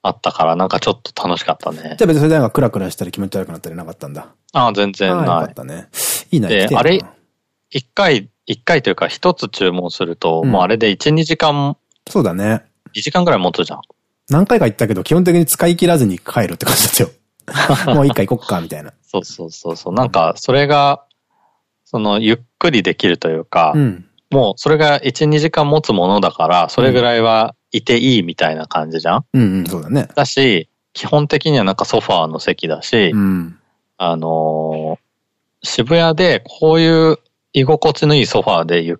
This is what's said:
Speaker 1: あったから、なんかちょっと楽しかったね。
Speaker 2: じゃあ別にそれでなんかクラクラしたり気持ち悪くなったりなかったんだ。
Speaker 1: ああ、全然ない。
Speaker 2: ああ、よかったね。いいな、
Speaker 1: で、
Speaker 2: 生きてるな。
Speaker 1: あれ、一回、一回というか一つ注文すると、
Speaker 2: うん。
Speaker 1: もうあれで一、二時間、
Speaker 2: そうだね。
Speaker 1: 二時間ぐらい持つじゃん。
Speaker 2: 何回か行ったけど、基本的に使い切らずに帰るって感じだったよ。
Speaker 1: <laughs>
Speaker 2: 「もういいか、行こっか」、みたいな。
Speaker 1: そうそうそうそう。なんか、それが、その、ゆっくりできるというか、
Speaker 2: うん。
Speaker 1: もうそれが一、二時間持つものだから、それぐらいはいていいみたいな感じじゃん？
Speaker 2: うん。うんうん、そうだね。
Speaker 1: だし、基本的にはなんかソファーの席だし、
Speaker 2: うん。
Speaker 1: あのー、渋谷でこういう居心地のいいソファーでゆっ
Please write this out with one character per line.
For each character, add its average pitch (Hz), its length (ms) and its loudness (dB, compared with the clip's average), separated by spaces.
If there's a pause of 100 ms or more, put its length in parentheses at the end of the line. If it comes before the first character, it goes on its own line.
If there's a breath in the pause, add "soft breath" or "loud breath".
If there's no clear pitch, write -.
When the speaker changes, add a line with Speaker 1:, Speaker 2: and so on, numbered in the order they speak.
Speaker 1:
あ 98 60 -2
っ - 100 -8
た 87 120 -4
か - 120 -2
ら、 80 120 2
な 92 80 0
ん 92 40 -2
か 90 120 -4
ち - 80 -4
ょ - 20 2
っ - 100 -4
と - 280 -8
楽 87 100 -2
し - 60 -10
か 90 80 0
っ - 60 -10
た - 120 -8
ね。 78 100 -12
Speaker 2:
じ - 60 -14
ゃ - 40 -14
あ - 20 -14
別 208 160 2
に 160 80 4
そ 143 80 2
れ 156 60 4
で 160 40 4
な 156 60 4
ん - 20 2
か 113 80 0
ク - 100 -2
ラ 120 100 2
ク 101 100 -6
ラ 90 100 -6
し - 60 -12
た - 80 -10
り 87 80 -10
気 - 80 -8
持 95 80 -6
ち - 80 -8
悪 95 100 -6
く 90 60 -14
な 80 60 -14
っ - 20 -20
た 85 100 -14
り 82 60 -14
な 82 80 -14
か 82 80 -14
っ - 20 -20
た 71 140 -16
ん 71 40 -14
だ。 - 140 -14 (260)
Speaker 1:
あ 127 140 2
あ、 113 60 0
全 101 200 -2
然 95 240 -2
な 170 80 0
い。 - 40 0
Speaker 2:
あ 87 100 0
あ、 - 40 -2
よ 78 40 -6
か - 60 -12
っ - 20 -20
た - 80 -14
ね。 - 240 -16 (460 loud breath)
い 170 60 4
い - 20 2
な、 98 80 0
Speaker 1:
で、 101 140 2
Speaker 2:
生 101 40 0
き - 20 0
て 135 60 0
る - 0 -
な。 117 60 2
Speaker 1:
あ - 20 2
れ、 175 220 2 (680)
一 135 240 -8
回、 143 340 0 (180)
一 113 180 -8
回 160 180 2
と - 80 0
い - 20 2
う - 40 -6
か 85 100 -2
一 - 260 0
つ 123 160 -8
注 95 220 -2
文 90 220 -4
す - 120 -6
る 85 120 -6
と、 82 280 0
Speaker 2:
う - 20 0
ん。 131 40 2
Speaker 1:
も 98 80 2
う 92 40 2
あ 90 40 2
れ 110 100 2
で 110 140 2
一、 147 220 0
二 160 120 2
時 156 120 -2
間、 147 400 0 (320)
Speaker 2:
そ 208 120 0
う - 40 4
だ 87 100 -2
ね。 107 300 -2 (300)
Speaker 1:
二 - 60 -12
時 - 120 -6
間 180 120 2
ぐ 170 60 2
ら 127 60 4
い 98 40 0
持 90 120 0
つ 90 100 -2
じ 82 100 -8
ゃ - 40 -14
ん。 - 40 -18 (480)
Speaker 2:
何 151 160 4
回 233 140 4
か 180 80 2
行 110 80 -2
っ - 20 -20
た 110 120 -2
け 107 60 -2
ど、 90 100 -6
基 - 100 0
本 175 80 4
的 175 140 4
に 170 100 4
使 - 220 0
い 175 80 2
切 175 100 2
ら 170 120 4
ず 131 60 2
に 92 140 0
帰 - 300 -4
る 87 60 -8
っ - 20 -12
て - 100 -10
感 - 80 0
じ - 100 0
だ - 60 -2
っ - 40 -2
た - 1000 -2
よ。 - 20 4
Speaker 1:
<laughs> - 0 -
Speaker 2:
「も 147 80 4
う 139 40 4
い - 20 4
い - 40 2
か、 107 100 -2
行 95 140 -2
こ 92 80 -6
っ - 20 -18
か」、 90 140 -2
み 82 80 -10
た 85 100 -10
い 76 40 -14
な。 95 100 -20 (100)
Speaker 1:
そ - 180 -6
う 85 40 -6
そ - 220 -14
う 82 60 -16
そ - 180 -10
う 82 60 -8
そ 87 160 -10
う。 - 20 -6
な 123 100 0
ん 127 60 -4
か、 82 260 2
そ - 160 -4
れ 143 140 2
が、 143 380 2 (800)
そ - 140 -6
の、 104 200 0
ゆ 113 160 2
っ 117 40 -2 (200)
く 208 120 2
り 117 120 2
で 85 120 -2
き - 120 -2
る 87 120 2
と - 100 -2
い 80 80 -2
う 80 80 -6
か、 82 300 0
Speaker 2:
う 156 40 2
ん。 101 280 0 (240)
Speaker 1:
も 123 220 2
う - 40 -14
そ - 140 -2
れ 156 80 4
が 151 180 2
一、 139 300 -2
二 151 140 4
時 156 100 0
間 151 180 0
持 151 140 2
つ 127 100 -2
も 92 160 2
の 101 120 2
だ 90 120 0
か 80 160 -2
ら、 87 220 2
そ - 100 -2
れ 127 120 4
ぐ 123 100 2
ら 120 140 2
い 113 60 2
は 113 320 2 (160)
い 110 120 -4
て 120 160 0
い 123 200 2
い 92 40 2
み 85 120 -8
た 82 160 0
い 80 60 -4
な 78 100 -10
感 80 240 -6
じ 82 100 -6
じ 78 80 -4
ゃ 90 80 2
ん？ 135 80 -4 (100)
Speaker 2:
う 131 40 2
ん。 127 40 4
う - 20 4
ん 98 160 2
う - 20 -2
ん、 82 40 -8
そ 90 120 -8
う 78 40 -10
だ 76 80 -10
ね。 131 240 -2
Speaker 1:
だ 143 100 0
し、 123 460 0 (240)
基 - 120 -10
本 147 220 2
的 156 220 0
に 143 80 4
は 107 60 2
な 95 80 2
ん - 40 -10
か 104 80 -2
ソ 113 160 0
フ - 100 -2
ァ 87 140 2
ー - 40 -2
の 80 100 -6
席 90 280 -4
だ 78 140 -4
し、 104 340 2
Speaker 2:
う 107 40 0
ん。 90 400 -2 (400)
Speaker 1:
あ 87 180 -2
の 80 840 -4 (640)
ー、 - 40 -12
渋 131 300 0
谷 165 200 2
で 156 300 2
こ 160 280 2
う 165 60 4
い 160 320 4
う 151 60 -2 (340)
居 135 120 2
心 151 280 2
地 - 140 -2
の 147 80 4
い 139 80 4
い 98 40 0
ソ 110 140 0
フ 92 80 -2
ァ 90 120 2
ー 82 40 0
で 85 180 0
ゆ 82 120 -4
っ - 60 -8